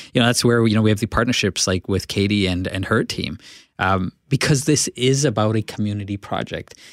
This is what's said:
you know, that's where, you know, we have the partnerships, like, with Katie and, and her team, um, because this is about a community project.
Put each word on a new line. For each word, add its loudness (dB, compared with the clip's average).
you 2
know, 4
that's 2
where, 4
you 2
know, 4
we 6
have 2
the 0
partnerships, -2
like, -2
with -2
Katie 0
and, -2
and -4
her 2
team, -6
um, 0
because 2
this 2
is 0
about 2
a 0
community -6
project. -8